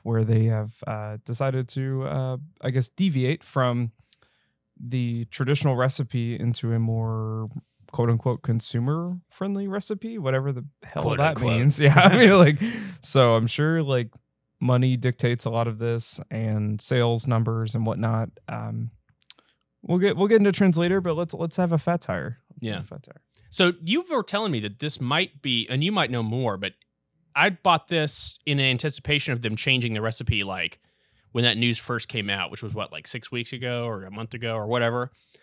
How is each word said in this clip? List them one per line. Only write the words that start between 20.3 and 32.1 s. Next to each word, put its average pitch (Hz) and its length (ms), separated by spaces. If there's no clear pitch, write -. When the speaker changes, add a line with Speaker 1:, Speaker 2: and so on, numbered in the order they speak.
Speaker 1:
into 202 140
trends 185 240
later, 175 260
but 170 140
let's, 170 200
let's 165 220
have 180 140
a 165 60
Fat 170 240
Tire. 92 380
Let's - 140
Speaker 2:
Yeah. 110 140
Speaker 1:
have 90 80
a - 20
Fat - 160
Tire. - 180
Speaker 2:
So 180 220
you 240 260
were 269 140
telling 208 280
me 123 100
that 104 180
this 151 200
might 143 440
be, 120 260
and 131 140
you 185 80
might 175 180
know 120 140
more, 110 340
but 95 140
I 170 160
bought 170 380
this - 580
in 143 120
anticipation 139 760
of 120 100
them 110 120
changing 123 380
the 107 80
recipe, 113 420
like, 92 360
when 117 120
that 117 140
news 117 200
first - 300
came 101 240